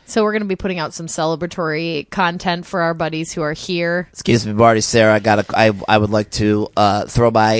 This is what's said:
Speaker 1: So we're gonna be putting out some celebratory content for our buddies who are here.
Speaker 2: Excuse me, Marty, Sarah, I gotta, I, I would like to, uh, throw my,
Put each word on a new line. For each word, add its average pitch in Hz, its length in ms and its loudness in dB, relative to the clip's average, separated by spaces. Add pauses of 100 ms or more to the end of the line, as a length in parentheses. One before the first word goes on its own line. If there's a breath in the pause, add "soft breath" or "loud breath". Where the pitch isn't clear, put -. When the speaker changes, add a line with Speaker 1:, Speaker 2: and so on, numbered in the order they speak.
Speaker 1:
So - 180 -2
we're 208 100 0
gonna 214 120 -4
be 190 100 -4
putting 180 240 -6
out 151 140 -6
some 165 140 -12
celebratory 160 1000 -4
content 175 560 -4
for 180 160 -4
our 165 120 0
buddies 160 380 -6
who 175 100 -6
are 151 120 -2
here. 170 580 -4
Speaker 2:
Excuse - 340 -2
me, 107 80 -6
Marty, 113 280 4
Sarah, 110 320 4
I 107 60 4
gotta, 104 260 2 (100)
I, 110 160 4 (160)
I 110 100 4
would 107 120 2
like 107 220 -2
to, 104 440 0
uh, 101 300 2
throw 120 260 2
my, 110 280 4